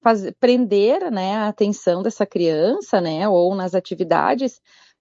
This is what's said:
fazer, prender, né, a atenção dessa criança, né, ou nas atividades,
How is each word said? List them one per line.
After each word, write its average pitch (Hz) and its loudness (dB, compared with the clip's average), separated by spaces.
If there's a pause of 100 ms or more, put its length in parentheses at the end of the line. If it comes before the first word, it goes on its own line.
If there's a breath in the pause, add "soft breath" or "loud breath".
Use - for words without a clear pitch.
fazer, 208 0
prender, 247 2
né, 190 -4
a 214 -2
atenção 202 -2
dessa 214 -2
criança, 180 0
né, 165 -2
ou 185 2
nas 185 -6
atividades, 185 0 (420 soft breath)